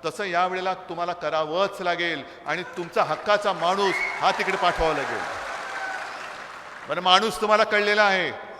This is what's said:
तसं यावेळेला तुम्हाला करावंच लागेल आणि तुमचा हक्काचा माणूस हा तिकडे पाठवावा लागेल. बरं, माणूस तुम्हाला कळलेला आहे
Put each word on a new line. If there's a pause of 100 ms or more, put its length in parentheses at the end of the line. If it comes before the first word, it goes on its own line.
तसं
यावेळेला
तुम्हाला
करावंच
लागेल (240)
आणि
तुमचा
हक्काचा
माणूस (260)
हा
तिकडे
पाठवावा
लागेल. (1400)
बरं,
माणूस
तुम्हाला
कळलेला
आहे